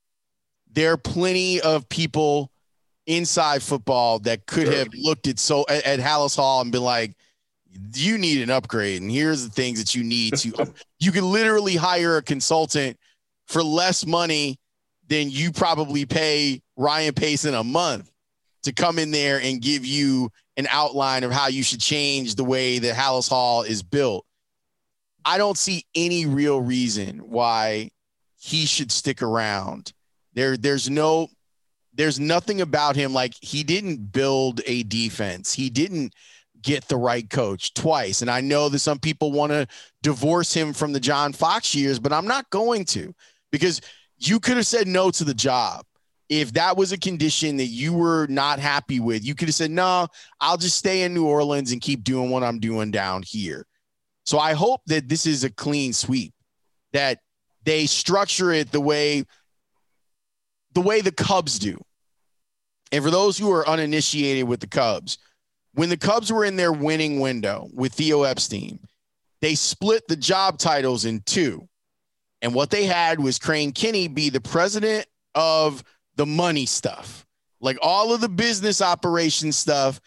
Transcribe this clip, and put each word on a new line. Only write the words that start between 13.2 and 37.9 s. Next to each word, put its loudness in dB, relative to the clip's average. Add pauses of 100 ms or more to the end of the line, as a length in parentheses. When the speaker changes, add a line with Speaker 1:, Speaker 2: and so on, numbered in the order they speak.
Speaker 1:
for 0
less 0
money 0 (500)
than 0
you -2
probably 0
pay 0 (160)
Ryan 0
Pace 0
in 0
a 0
month -2 (540)
to -4
come 2
in -2
there 2
and -2
give 0
you 0 (280)
an -2
outline 0
of -2
how 0
you -2
should -2
change -2
the -2
way 0
that -2
Halas 0
Hall 2
is -4
built. -2 (1000)
I 2
don't 0
see -4
any 0
real 2
reason -2
why -2 (460)
he -4
should -2
stick -2
around. -2 (420)
There, 0
there's 0
no, 2 (680)
there's 0
nothing 0
about 2
him. 0
Like, 0
he -6
didn't -2
build 0
a -2
defense. -4
He -4
didn't -2 (480)
get -2
the 0
right 0
coach -2
twice. 0